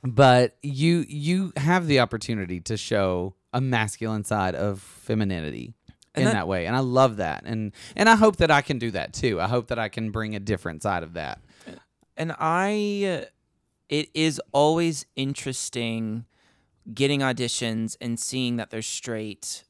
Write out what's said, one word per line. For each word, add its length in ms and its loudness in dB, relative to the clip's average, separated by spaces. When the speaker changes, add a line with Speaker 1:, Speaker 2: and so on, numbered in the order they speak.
Speaker 1:
but 600 6
you, 460 2
you 480 -2
have 300 2
the 140 6
opportunity 600 -2
to 160 -6
show 580 0
a 80 2
masculine 640 -2
side 300 0
of 280 -2
femininity 880 -4
Speaker 2:
And 80 0
Speaker 1:
in 40 4
Speaker 2:
that 80 4
Speaker 1:
that 140 -2
way. 180 0
And 100 0
I 40 0
love 360 4
that. 300 -4
And, 260 -6
and 120 4
I 80 8
hope 200 6
that 140 4
I 100 6
can 180 -4
do 120 -4
that 240 -6
too. 260 0
I 80 0
hope 200 -2
that 100 -4
I 100 -2
can 220 -6
bring 260 -6
a 40 -6
different 420 -6
side 200 -2
of 120 -12
that. 260 -8
Speaker 2:
And 200 -4
I, 840 -2
uh, 20 -10
it 240 -2
is 300 0
always 540 2
interesting 1120 -6
getting 280 2
auditions 800 -2
and 220 -6
seeing 360 -4
that 120 -6
they're 140 -8
straight 880 -8